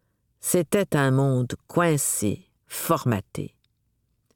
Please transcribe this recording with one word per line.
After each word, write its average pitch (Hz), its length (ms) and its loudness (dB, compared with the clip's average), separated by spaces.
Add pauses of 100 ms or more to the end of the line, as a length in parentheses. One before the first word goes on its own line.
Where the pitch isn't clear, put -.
(400)
C'était 180 560 0
un 139 140 4
monde 131 440 0 (140)
coincé, 147 800 0 (180)
formaté. - 880 -4 (800)